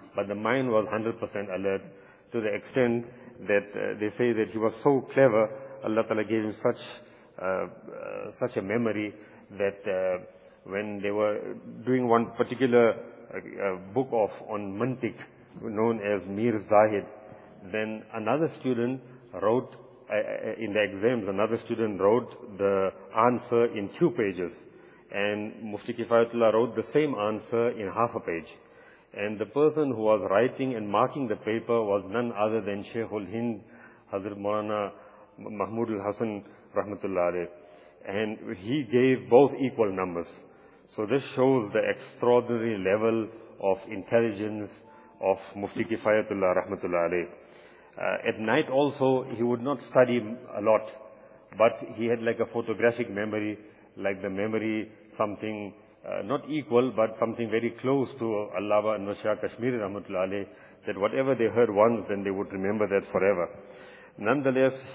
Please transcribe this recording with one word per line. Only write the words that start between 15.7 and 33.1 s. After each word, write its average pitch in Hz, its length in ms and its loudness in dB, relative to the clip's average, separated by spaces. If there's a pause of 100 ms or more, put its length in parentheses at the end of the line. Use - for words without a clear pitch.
as 101 280 0
Mir 107 400 0
Zahid, 104 380 6 (640)
then 110 320 -4 (100)
another 120 460 0
student 127 420 -2 (400)
wrote, 120 320 2 (380)
uh, - 40 0
uh, - 440 -2
in 110 140 -4
the 104 100 4
exams, 101 460 0
another 107 360 2
student 110 360 -2
wrote 104 580 2
the 98 320 2 (260)
answer 117 500 4
in 110 220 -6 (120)
two - 100 4
pages, 90 420 -2 (600)
and 104 520 -4
Mufti 104 280 -8
Kifayatullah 117 600 4
wrote 113 240 2
the 110 160 -2
same 147 240 2
answer 107 540 0
in 101 220 -6
half 113 220 0
a 110 60 -6
page. 82 260 -6 (640)
And 104 280 -6
the 107 60 -4
person 147 440 2
who 110 120 -2
was 107 280 4
writing 127 460 2
and 107 120 -6
marking 127 380 2
the 107 80 -2
paper 113 480 0
was 101 260 0
none 117 300 -2
other 110 220 0
than 101 240 -6 (100)
Shaykhul 107 340 -6